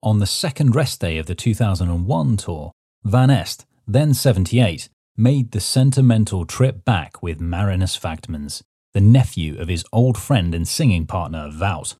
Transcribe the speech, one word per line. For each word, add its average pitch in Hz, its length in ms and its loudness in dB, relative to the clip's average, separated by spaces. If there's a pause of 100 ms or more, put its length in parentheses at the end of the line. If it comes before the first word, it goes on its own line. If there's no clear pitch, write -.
On 107 160 2
the 98 80 0
second 139 480 0
rest 139 260 -2
day 82 160 -4
of 80 80 -6
the 90 80 -6
two 110 220 -2
thousand 92 340 0
and 87 160 -2
one 139 320 0
Tour, 78 340 -8 (320)
Van 127 280 4
Est, - 340 -2 (220)
then 139 260 2
seventy-eight, 104 760 0 (280)
made 123 340 2
the 104 80 -4
sentimental 120 880 2
trip 127 400 -2
back 87 380 -2
with 82 180 -6
Marinus 92 560 -2
Vagtmans, 78 640 -10 (320)
the 101 80 2
nephew 101 580 4
of 82 80 -8
his 85 240 -4
old 123 240 2
friend 87 380 0
and 85 140 -2
singing 92 400 0
partner 80 420 -8
Wout. 80 500 -6